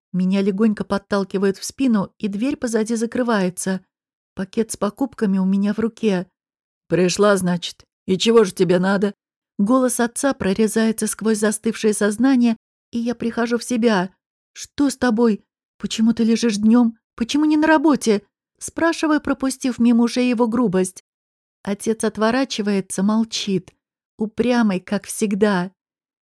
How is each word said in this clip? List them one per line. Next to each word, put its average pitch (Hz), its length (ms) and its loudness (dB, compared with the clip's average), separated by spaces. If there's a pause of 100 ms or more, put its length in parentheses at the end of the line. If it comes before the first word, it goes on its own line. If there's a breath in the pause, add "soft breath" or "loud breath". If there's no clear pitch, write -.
(140)
Меня 185 260 2
легонько 208 440 0
подталкивают 196 760 -2
в - 80 -12
спину, 226 500 -2
и 220 120 -6
дверь 233 280 -4
позади 226 380 -2
закрывается. 214 880 -4 (500)
Пакет - 360 -6
с - 80 -10
покупками 202 580 -2
у 190 80 0
меня 196 300 0
в - 40 -6
руке. 214 480 -2 (640)
«Пришла, 185 480 2
значит. 175 480 -4 (220)
И 185 100 0
чего 226 280 4
же 185 80 -2
тебе 180 260 2
надо?» 196 360 0 (440)
Голос 247 420 2
отца 233 320 -2
прорезается 220 720 0
сквозь 214 320 -2
застывшее 214 540 -2
сознание, 226 640 2 (340)
и 233 80 -8
я 233 160 -4
прихожу 233 440 -4
в 233 60 -12
себя. 220 500 0 (400)
«Что - 340 -2
с 254 80 -4
тобой? 233 480 2 (340)
Почему 226 360 0
ты 233 100 0
лежишь 226 320 2
днём? 226 400 4 (200)
Почему 285 280 0
не 311 120 2
на 302 100 2
работе?» 285 560 2 (360)
спрашиваю, 320 640 -2
пропустив 269 580 -4
мимо 233 260 4
ушей 247 260 0
его 240 160 2
грубость. 196 560 -2 (600)
Отец 214 420 -6
отворачивается, 208 960 -2
молчит. 208 720 -2 (420)
Упрямый, 220 640 0
как 196 240 -6
всегда. 196 640 -2 (640)